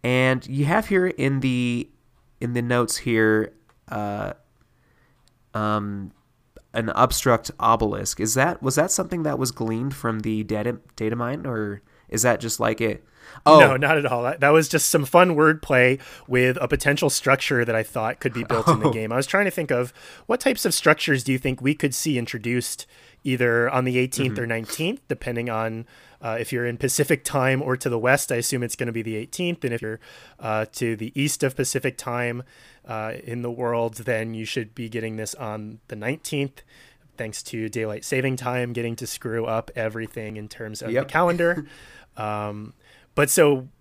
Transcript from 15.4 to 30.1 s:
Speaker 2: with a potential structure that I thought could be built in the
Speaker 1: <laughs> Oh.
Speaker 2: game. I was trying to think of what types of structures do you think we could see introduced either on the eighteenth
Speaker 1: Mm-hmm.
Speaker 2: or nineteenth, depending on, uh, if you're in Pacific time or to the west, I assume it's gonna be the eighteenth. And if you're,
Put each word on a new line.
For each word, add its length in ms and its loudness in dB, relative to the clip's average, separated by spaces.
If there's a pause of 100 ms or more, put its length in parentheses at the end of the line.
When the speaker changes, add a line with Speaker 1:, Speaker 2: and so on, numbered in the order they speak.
Speaker 2:
with 340 4
a 60 0
potential 420 2
structure 560 2
that 100 0
I 80 2
thought 360 -4
could 140 -4
be 100 -4
built 240 0
in 120 6
the 60 -2
Speaker 1:
<laughs> 40 6
Oh. 40 0
Speaker 2:
game. 180 -4
I 60 -2
was 100 0
trying 180 2
to 60 0
think 200 -4
of 200 0 (360)
what 120 0
types 260 0
of 80 2
structures 500 2
do 80 -2
you 80 2
think 220 -2
we 120 2
could 220 -2
see 220 0
introduced 680 -4 (380)
either 460 2
on 140 0
the 140 0
eighteenth 380 0
Speaker 1:
Mm-hmm. 80 -2
Speaker 2:
or 40 -4
nineteenth, 640 -4
depending 400 -4
on, 360 -4 (360)
uh, 180 -4
if 140 -6
you're 120 -2
in 120 -4
Pacific 480 0
time 360 2
or 140 0
to 140 -4
the 100 0
west, 320 2
I 40 0
assume 280 -2
it's 140 -8
gonna 160 -4
be 80 -4
the 160 -6
eighteenth. 480 -6
And 80 -2
if 80 -4
you're, 180 -8 (400)